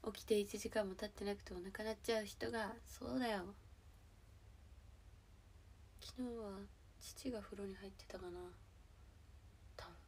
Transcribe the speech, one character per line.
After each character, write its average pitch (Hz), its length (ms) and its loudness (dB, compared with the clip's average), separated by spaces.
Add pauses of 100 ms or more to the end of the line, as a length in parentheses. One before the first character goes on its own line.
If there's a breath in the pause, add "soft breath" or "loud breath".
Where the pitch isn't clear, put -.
(120)
起 - 100 -6
き - 20 -10
て 214 140 12
一 202 200 6
時 208 120 0
間 208 180 6
も 190 60 0
経 214 120 0
っ 208 40 -2
て - 140 -4
な 202 120 6
く - 80 -10
て - 80 -6
お 185 40 -2
腹 190 280 -2
鳴 220 80 2
っ 220 100 2
ち 233 120 8
ゃ 220 80 8
う - 20 0
人 226 260 0
が、 220 240 4 (120)
そ - 280 -2
う 262 40 8
だ 254 100 8
よ。 196 260 4 (2500)
昨 - 220 -2
日 240 140 2
は 202 300 0 (340)
父 - 300 -2
が 220 120 0
風 196 160 -4
呂 202 80 0
に 190 100 -2
入 196 140 -6
っ - 20 -12
て - 140 -12
た 185 120 -4
か 180 120 -4
な。 175 100 -4 (1400)
多 - 100 -8
分。 - 100 -12 (120)